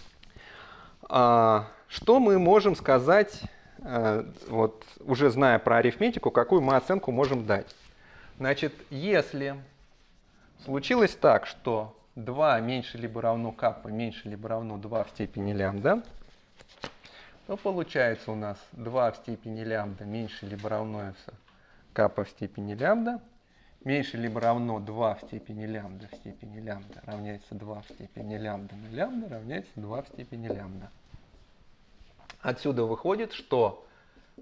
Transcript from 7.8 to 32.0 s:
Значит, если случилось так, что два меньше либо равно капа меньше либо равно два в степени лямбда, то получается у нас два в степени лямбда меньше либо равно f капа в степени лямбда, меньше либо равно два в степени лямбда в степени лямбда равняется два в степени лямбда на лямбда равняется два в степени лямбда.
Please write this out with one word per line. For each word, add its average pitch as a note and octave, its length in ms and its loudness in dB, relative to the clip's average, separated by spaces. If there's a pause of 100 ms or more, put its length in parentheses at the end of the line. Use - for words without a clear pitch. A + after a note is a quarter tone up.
Значит, C#3 360 -2 (160)
если C#3+ 640 -2 (1120)
случилось E3 500 2
так, B2+ 300 6
что A2 500 -4 (200)
два B2 440 2
меньше A#2+ 380 -4
либо A#2 240 -8
равно A#2 320 -2
капа - 340 -2
меньше A2 400 -6
либо G#2 220 -10
равно A2+ 260 -6
два A2 300 -4
в - 60 -16
степени G#2 420 -6
лямбда, G2+ 500 0 (1500)
то G3+ 60 -6
получается D#3 720 -2
у A2 40 -6
нас G#2 220 -6 (140)
два A#2+ 400 0
в - 60 -8
степени A2 440 -10
лямбда G#2 440 -6
меньше G#2+ 400 -8
либо G#2 240 -8
равно G#2+ 400 -6
f F#2+ 80 -14 (760)
капа G#2 320 0
в - 60 -12
степени G2+ 460 -10
лямбда, A3+ 440 0 (640)
меньше C3+ 320 -2
либо A#2 240 -4
равно A#2 400 0
два G#2+ 360 -2
в - 80 -14
степени G#2+ 420 -12
лямбда G#2 440 -10
в - 60 -20
степени G#2 460 -18
лямбда G2+ 440 -14
равняется G#2 480 -12
два G#2 280 -12
в - 120 -20
степени G#2+ 440 -12
лямбда G2+ 380 -10
на A2 200 -16
лямбда A3+ 320 -6
равняется C3+ 480 -12
два A2 260 -10
в C#3 60 -14
степени A#2 400 -14
лямбда. F#2+ 420 -10 (1500)